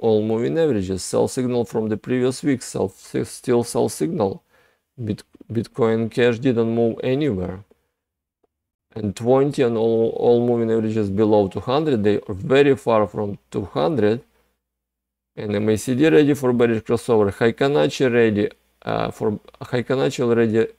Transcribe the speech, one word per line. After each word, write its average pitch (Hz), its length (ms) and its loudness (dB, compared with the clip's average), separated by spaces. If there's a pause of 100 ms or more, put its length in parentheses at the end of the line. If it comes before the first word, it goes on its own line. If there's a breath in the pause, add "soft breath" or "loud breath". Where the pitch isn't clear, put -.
all 110 200 2
moving 117 360 -2
averages. 98 440 -2
Sell 113 260 -2
signal 123 360 -2
from 110 240 -4
the 107 80 -2
previous 127 460 -4
week. 139 180 -2
Sell, - 300 -6
still - 720 -4
sell 120 240 -2
signal. 131 560 -4 (580)
Bit-, 104 220 -6 (260)
Bitcoin 113 600 -2
Cash 120 300 0
didn't 117 340 0
move 117 280 0
anywhere. 104 600 -4 (1300)
And 104 220 -6
twenty 135 460 2
and 117 160 0
all, 113 400 2
all 120 280 4
moving 117 240 0
averages 110 380 0
below 104 400 4
two - 120 -8
hundred. 131 440 -2
They 104 160 2
are - 140 -10
very 135 420 2
far 110 300 2
from 104 320 -8 (120)
two 110 140 -4
hundred. 123 600 0 (1120)
And 104 160 -4
M 107 140 0
A 110 100 4
C 127 160 -4
D 147 140 4
ready 151 260 6
for 127 180 0
bearish 117 300 2
crossover. 110 500 2
Heikin 139 500 0
Achi 143 240 0
ready, 113 440 2 (320)
uh, - 300 -4
for, 107 260 -4 (240)
Heikin 131 420 -2
Achi 143 200 -2
already 113 420 2 (120)